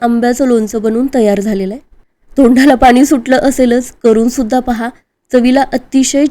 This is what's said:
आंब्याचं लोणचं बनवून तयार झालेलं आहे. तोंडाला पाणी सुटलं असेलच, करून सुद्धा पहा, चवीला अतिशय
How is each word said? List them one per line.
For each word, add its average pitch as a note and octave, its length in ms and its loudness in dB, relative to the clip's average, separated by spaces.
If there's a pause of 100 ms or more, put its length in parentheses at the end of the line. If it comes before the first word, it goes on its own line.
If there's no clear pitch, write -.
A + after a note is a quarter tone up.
आंब्याचं A#3+ 460 0
लोणचं A3+ 340 -2
बनवून A3+ 320 -2
तयार G#3 260 0
झालेलं G3 340 -6
आहे. C#4 140 -18 (440)
तोंडाला C4 440 4
पाणी B3 300 4
सुटलं B3+ 320 0
असेलच, B3+ 540 0 (120)
करून A3+ 260 2
सुद्धा B3 300 -4
पहा, A#3 300 -6 (420)
चवीला B3+ 320 2 (100)
अतिशय C4+ 580 -2